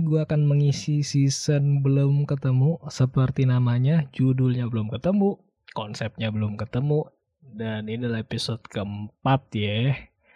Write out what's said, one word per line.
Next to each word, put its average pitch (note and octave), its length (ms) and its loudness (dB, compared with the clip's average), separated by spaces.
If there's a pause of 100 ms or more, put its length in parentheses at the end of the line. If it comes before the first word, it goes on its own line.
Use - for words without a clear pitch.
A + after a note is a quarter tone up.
gue D#3 160 2
akan D3+ 240 2
mengisi C#3+ 560 2
season C#3+ 800 2
belum C#3 400 2
ketemu. C#3 640 0
Seperti C3 560 0
namanya, B2+ 720 2
judulnya B2+ 560 0
belum A2 160 -2
ketemu, G3 480 0 (400)
konsepnya G#2+ 560 -6
belum G#2+ 240 -4
ketemu. C#3 560 -2 (320)
Dan A2 480 -8
ini A#2+ 160 -4
adalah A2+ 160 -4
episode A#2 480 -6
keempat G#2 800 -4
ya. A2 480 -2 (360)